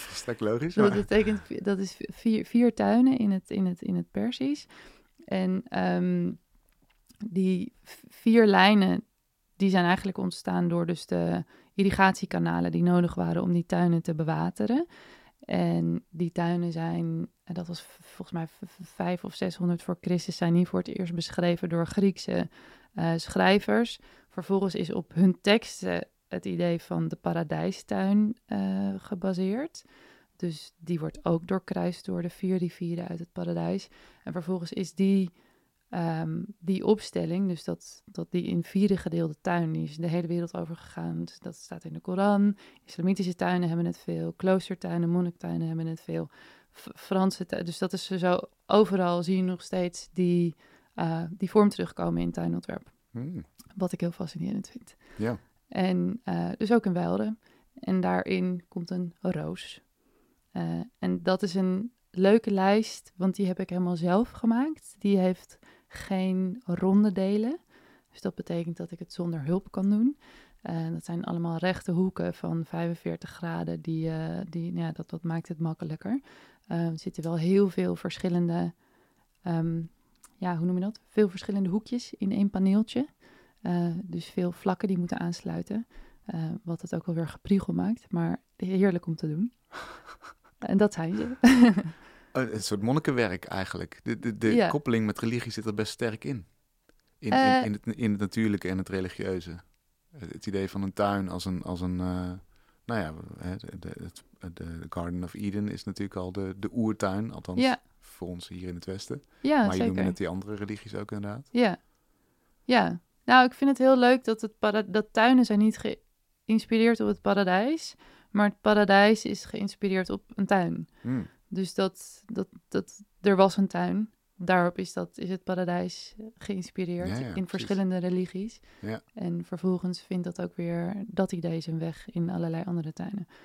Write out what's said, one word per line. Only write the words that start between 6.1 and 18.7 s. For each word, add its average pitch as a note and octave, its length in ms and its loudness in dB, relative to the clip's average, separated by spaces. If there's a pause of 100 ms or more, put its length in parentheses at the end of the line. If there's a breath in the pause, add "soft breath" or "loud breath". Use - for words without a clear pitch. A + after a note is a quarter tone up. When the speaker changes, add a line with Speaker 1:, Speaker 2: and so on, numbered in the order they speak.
Speaker 2:
die F#3 480 0 (100)
v-, - 240 -20
vier A3+ 380 6
lijnen, F#3+ 580 6 (520)
die G3 140 4
zijn F3+ 160 6
eigenlijk F#3 320 2
ontstaan F3+ 500 0
door E3+ 180 0
dus E3+ 200 -4
de F3 380 0 (300 soft breath)
irrigatiekanalen F3 1000 2
die E3+ 120 2
nodig F3 320 4
waren E3+ 260 0
om F3 120 0
die E3+ 120 0
tuinen E3+ 360 2
te E3 140 -4
bewateren. F3 720 0 (540 loud breath)
En E3+ 720 0
die E3+ 220 -4
tuinen F3 400 -2
zijn, E3 560 -4 (160)
en F3 100 -12
dat E3+ 140 -6
was F3 140 -10
v-, - 200 -20
volgens - 300 -16
mij E3 160 -4
v-, - 180 -20
v-, - 300 -16